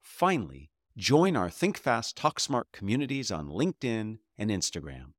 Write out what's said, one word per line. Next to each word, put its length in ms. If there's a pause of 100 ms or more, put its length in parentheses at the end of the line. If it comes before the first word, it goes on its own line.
Finally, 680 (260)
join 400
our 120
Think 280
Fast, 400
Talk 240
Smart 320
communities 580
on 160
LinkedIn 680 (200)
and 120
Instagram. 680